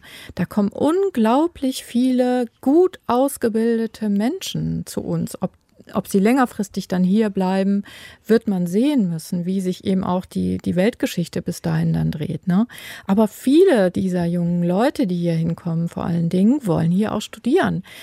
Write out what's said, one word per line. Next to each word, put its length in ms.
Da 120
kommen 240
unglaublich 1120
viele 640
gut 440
ausgebildete 1040
Menschen 760
zu 140
uns. 380
Ob, 120
ob 140
sie 100
längerfristig 680
dann 160
hier 260
bleiben, 540
wird 220
man 180
sehen 420
müssen, 380
wie 160
sich 240
eben 180
auch 220
die, 320
die 180
Weltgeschichte 680
bis 180
dahin 320
dann 160
dreht, 380
ne? 180
Aber 220
viele 640
dieser 340
jungen 380
Leute, 420
die 120
hier 160
hinkommen, 540
vor 160
allen 260
Dingen, 360
wollen 240
hier 240
auch 80
studieren. 640